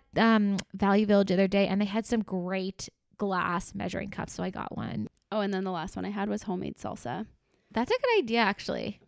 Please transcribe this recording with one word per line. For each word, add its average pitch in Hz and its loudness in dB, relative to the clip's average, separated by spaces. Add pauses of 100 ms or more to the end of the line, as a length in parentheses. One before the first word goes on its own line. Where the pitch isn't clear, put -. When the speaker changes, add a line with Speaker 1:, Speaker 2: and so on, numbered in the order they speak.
(160)
Speaker 1:
um, 208 4 (180)
Value 202 4
Village 202 6
the 180 0
other 190 4
day, 196 2
and 196 0
they 208 2
had 208 -2
some 226 0
great 185 -6 (280)
glass 180 -2
measuring 190 -6
cups, - -8
so - -6
I 185 -4
got - -8
one. 113 -4 (220)
Speaker 2:
Oh, 214 0
and 202 2
then 185 0
the 190 0
last 175 -4
one 185 -2
I 190 -2
had 202 -2
was 208 -4
homemade 180 -4
salsa. - -6 (440)
Speaker 1:
That's 240 0
a - 6
good 494 4
idea, 226 2
actually. - -2